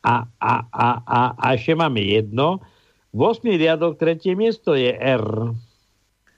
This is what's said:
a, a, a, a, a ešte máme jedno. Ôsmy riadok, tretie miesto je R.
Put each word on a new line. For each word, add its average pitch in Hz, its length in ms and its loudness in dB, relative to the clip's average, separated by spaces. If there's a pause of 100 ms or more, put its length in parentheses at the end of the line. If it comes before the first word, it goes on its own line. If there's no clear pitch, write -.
a, 120 160 2 (220)
a, - 160 0 (160)
a, 120 180 0 (140)
a, 120 180 0 (140)
a - 180 -4
ešte 131 220 0
máme 151 260 0
jedno. 110 600 0 (480)
Ôsmy 208 480 0
riadok, 160 400 0
tretie 170 340 0
miesto 214 400 0
je 127 220 2
R. 117 560 -2 (880)